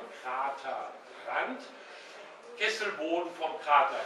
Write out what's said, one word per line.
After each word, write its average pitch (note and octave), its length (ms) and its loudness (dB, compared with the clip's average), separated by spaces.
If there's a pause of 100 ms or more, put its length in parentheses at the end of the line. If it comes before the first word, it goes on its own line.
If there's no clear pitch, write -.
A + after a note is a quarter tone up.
(240)
Kraterrand, - 1400 -4 (960)
Kesselboden G3 800 2
vom - 260 -2
Krater - 440 8